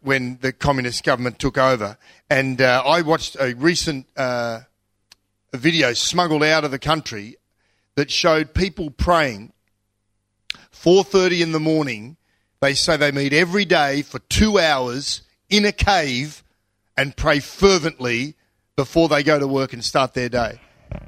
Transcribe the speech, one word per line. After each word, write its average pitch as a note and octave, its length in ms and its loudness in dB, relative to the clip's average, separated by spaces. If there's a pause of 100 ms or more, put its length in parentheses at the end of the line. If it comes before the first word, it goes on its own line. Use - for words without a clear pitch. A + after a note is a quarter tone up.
when B2+ 400 -4
the C3 100 -2
communist C3 520 -4
government B2 360 -2
took C#3 180 -4
over. A#2+ 400 0 (320)
And, C3+ 320 0
uh, B2+ 220 4
I D#3+ 180 2
watched D#3 380 -2
a B2+ 140 -2
recent, C#3+ 540 -2 (100)
uh, A#2+ 440 -4 (920)
a C3+ 60 -10
video C#3 360 2
smuggled D#3 500 0
out D#3 200 2
of C#3+ 80 -4
the C3+ 80 -6
country A#2+ 560 -6 (600)
that C#3+ 140 -2
showed D#3 460 0
people F3 340 -4
praying C3+ 640 -2 (1160)
four F#3 320 4
thirty F3+ 380 0
in E3 100 -2
the D#3 80 -2
morning. D3 580 -2 (440)
They C#3 120 2
say D#3 240 0
they D3 140 2
meet C#3 220 -2
every F3+ 320 2
day D3 360 2
for C3+ 180 -12
two G#3+ 380 2
hours C#3 640 0 (280)
in G#3 160 2
a G#3 60 2
cave D3+ 720 0 (540)
and C3+ 180 -2
pray D3 240 2
fervently D3 960 0 (400)
before D#3+ 340 2
they D3 120 2
go D3 160 4
to C#3 100 0
work C3+ 260 -2
and A#2+ 120 -12
start C3+ 300 0
their B2 140 -2
day. A#2 300 -4 (480)